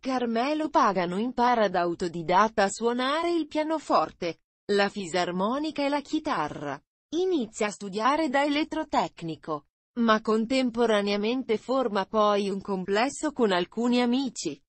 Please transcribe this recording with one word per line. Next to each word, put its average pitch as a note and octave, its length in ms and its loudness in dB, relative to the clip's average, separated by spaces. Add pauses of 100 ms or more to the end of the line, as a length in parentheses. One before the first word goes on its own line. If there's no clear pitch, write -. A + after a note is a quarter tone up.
Carmelo C4 640 -2
Pagano F#3+ 500 2
impara A#3+ 520 2
da F#3 100 0
autodidatta F3 840 0
a G3 60 2
suonare B3+ 600 -2
il D#4+ 160 -2
pianoforte, D4+ 920 -2 (340)
la G3+ 160 4
fisarmonica G3+ 960 -2
e - 20 0
la C#4+ 140 0
chitarra. D#3 760 -4 (380)
Inizia D#4+ 520 0
a G#3 40 -2
studiare A3 560 -2
da C#4 160 2
elettrotecnico, C#4+ 1200 -4 (320)
ma A3 200 4
contemporaneamente A3+ 1400 0
forma A#3 480 -2
poi G#3 440 2
un G3 100 -4
complesso G3+ 720 -2
con A3 220 2
alcuni A#3+ 480 0
amici A#3+ 680 -2